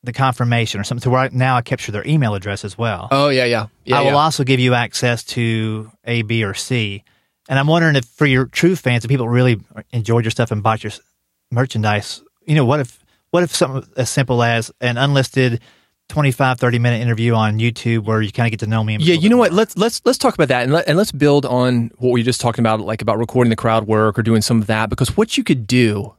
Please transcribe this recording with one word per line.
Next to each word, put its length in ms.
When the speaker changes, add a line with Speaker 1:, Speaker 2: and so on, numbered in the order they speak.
Speaker 1:
the 100
confirmation 640
or 40
something 180
to 80
where 120
I, 120
now 240
I 40
capture 300
their 160
email 280
address 280
as 140
well. 320
Speaker 2:
Oh, 200
yeah, 160
yeah. 200
Yeah, 140
Speaker 1:
I 40
will 100
Speaker 2:
yeah. 60
Speaker 1:
also 260
give 160
you 160
access 500
to 680
A, 160
B, 220
or 100
C. 500
And 80
I'm 80
wondering 300
if 100
for 220
your 180
true 300
fans, 280
if 60
people 180
really 320
enjoyed 320
your 60
stuff 220
and 100
bought 220
your 80
s-, 100
merchandise, 720
you 80
know, 100
what 160
if, 240
what 100
if 140
something 420
as 140
simple 320
as 360
an 180
unlisted 640
twenty-five, 500
thirty-minute 420
interview 320
on 240
YouTube 460
where 180
you 100
kinda 200
get 80
to 80
know 160
me 100
a 60
Speaker 2:
Yeah, 140
Speaker 1:
little 100
Speaker 2:
you 60
know 80
Speaker 1:
bit 20
Speaker 2:
what? 120
Speaker 1:
more? 60
Speaker 2:
Let's, 200
let's, 280
let's 140
talk 160
about 140
that, 120
and 100
let, 160
and 80
let's 160
build 360
on 500
what 140
we 80
were 60
just 140
talking 220
about, 200
like, 200
about 160
recording 320
the 60
crowd 320
work 320
or 20
doing 220
some 180
of 60
that, 240
because 260
what 180
you 80
could 220
do 540